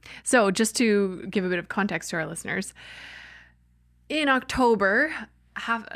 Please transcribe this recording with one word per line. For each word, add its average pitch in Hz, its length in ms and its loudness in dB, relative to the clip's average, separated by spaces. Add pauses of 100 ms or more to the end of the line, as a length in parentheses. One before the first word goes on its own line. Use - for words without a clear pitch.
(240)
So 220 260 6
just 220 260 0
to 202 520 2
give 190 160 -2
a 185 40 -2
bit 180 100 0
of 170 100 -8
context 196 420 -2
to 180 60 -4
our 160 100 -2
listeners, 170 480 -8 (1300)
in 294 200 0
October, 247 840 2 (420)
half, 233 420 -4